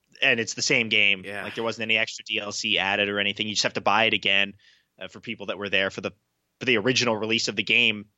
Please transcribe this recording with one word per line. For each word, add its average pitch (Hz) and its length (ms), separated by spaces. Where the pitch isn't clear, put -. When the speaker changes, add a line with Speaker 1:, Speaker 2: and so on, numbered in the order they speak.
Speaker 1:
and 127 200
it's 110 140
the - 80
same 120 260
game. 101 360
Speaker 2:
Yeah. 101 200
Speaker 1:
Like, 101 100
there 117 80
wasn't 113 220
any 110 120
extra - 280
D 107 160
L 104 100
C 104 280
added 101 300
or 101 120
anything. 101 260
You 107 60
just 98 100
have - 120
to - 60
buy 107 260
it 110 80
again, 98 400
uh, 95 60
for 98 140
people 101 260
that 92 120
were 101 100
there 95 220
for - 100
the, 98 100
for 120 80
the 120 120
original 120 380
release 110 300
of 110 80
the 107 80
game, 110 440